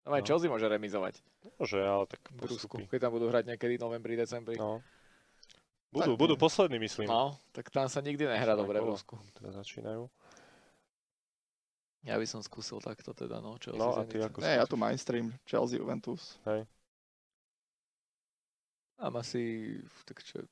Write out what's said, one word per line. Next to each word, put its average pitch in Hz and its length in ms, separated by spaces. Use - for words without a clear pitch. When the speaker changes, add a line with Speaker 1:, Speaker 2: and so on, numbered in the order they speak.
Speaker 1:
Tam 139 120
aj 143 80
Speaker 2:
No. - 60
Speaker 1:
Chelsea 165 220
môže 113 180
remizovať. 104 480
Speaker 2:
Môže, 104 260
ale 98 260
tak - 200
Speaker 1:
V 127 200
Rusku, 110 240
Speaker 2:
postupí. 101 160
Speaker 1:
keď 127 140
tam 123 100
budú 117 160
hrať 117 200
niekedy 120 320
novembri, 117 360
decembri. 117 400
Speaker 2:
No. 110 300
Budú, 156 240
Speaker 1:
Tak, 113 60
Speaker 2:
budú 156 160
poslední, 156 440
myslím. 107 300
Speaker 1:
No, 135 320
tak - 180
tam 135 200
sa 139 120
nikdy 143 220
nehrá 117 300
Speaker 2:
Sú 104 100
Speaker 1:
dobre 101 140
v 107 60
Speaker 2:
okolo, 113 100
Speaker 1:
Rusku. 98 220
Speaker 2:
teda 104 220
začínajú. 110 500
Speaker 1:
Ja 110 180
by 113 60
som 113 180
skúsil 110 400
takto 113 320
teda, 117 240
no, 110 160
Chelsea, 117 240
Speaker 2:
No 120 160
a 113 80
ty 110 160
Speaker 1:
Zenit. 110 80
Speaker 2:
ako - 100
Speaker 3:
Nie, 156 140
ja 135 80
Speaker 2:
skúsiš? 123 80
Speaker 3:
tu 139 80
mainstream, 117 500
Chelsea, 120 380
Juventus. 113 640
Speaker 2:
Hej. 107 240
Speaker 1:
Tam 156 200
asi, 120 260
tak - 180
čo - 320